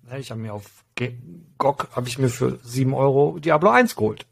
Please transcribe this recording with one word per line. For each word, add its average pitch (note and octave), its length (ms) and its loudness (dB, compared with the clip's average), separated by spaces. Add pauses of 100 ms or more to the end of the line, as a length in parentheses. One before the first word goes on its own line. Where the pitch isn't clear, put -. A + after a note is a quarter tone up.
na, B2 80 -12
ich C3+ 140 -12
hab A2+ 80 -8
mir A2 160 -8
auf G2+ 120 -12 (280)
Ge-, B2 200 -6 (440)
gog - 380 0
hab B2 100 -4
ich A#2+ 120 -8
mir C3 100 2
für B2+ 340 -2
sieben B2+ 320 -2
Euro C#3 460 2
Diablo D#3+ 300 4
eins A#3+ 260 4
geholt. - 360 -2